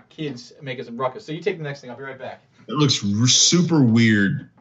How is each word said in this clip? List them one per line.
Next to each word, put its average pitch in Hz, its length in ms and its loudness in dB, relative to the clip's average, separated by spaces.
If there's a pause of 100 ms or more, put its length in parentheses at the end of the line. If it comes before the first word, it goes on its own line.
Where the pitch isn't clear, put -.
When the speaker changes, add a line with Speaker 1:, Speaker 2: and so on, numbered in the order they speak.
Speaker 1:
kids 143 440 -10 (100)
making 127 220 -10
some 117 120 -14
ruckus. 123 300 -6
So 156 60 -10
you 170 100 -8
take 185 160 -4
the 156 60 -12
next 139 180 -10
thing. 123 80 -16
I'll 117 60 -16
be 135 60 -16
right 135 160 -14
back. - 240 -14 (240)
Speaker 2:
It 113 80 -12
looks 143 300 0
r-, 104 220 0
super 160 560 4
weird 110 680 4 (120)